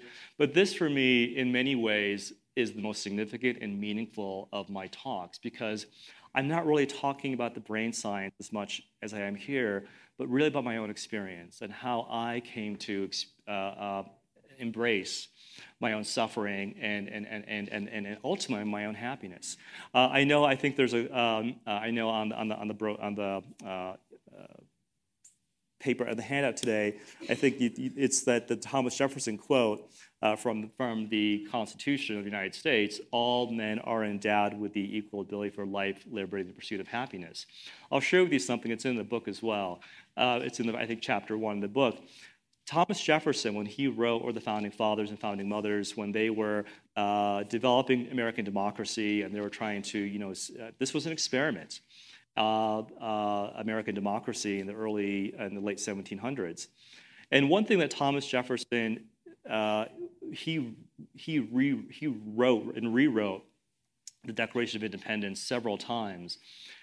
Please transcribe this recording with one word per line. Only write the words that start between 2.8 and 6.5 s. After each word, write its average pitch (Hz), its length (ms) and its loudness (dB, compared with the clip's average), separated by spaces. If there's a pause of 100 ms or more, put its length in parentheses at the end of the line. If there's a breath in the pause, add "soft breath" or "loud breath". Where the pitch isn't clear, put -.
most 104 220 -4
significant 120 580 -2
and 101 200 -6
meaningful 104 720 -6
of 101 180 -6
my 95 160 -6
talks, 95 520 -8
because 110 480 -4 (460 loud breath)
I'm 135 140 2
not 165 180 0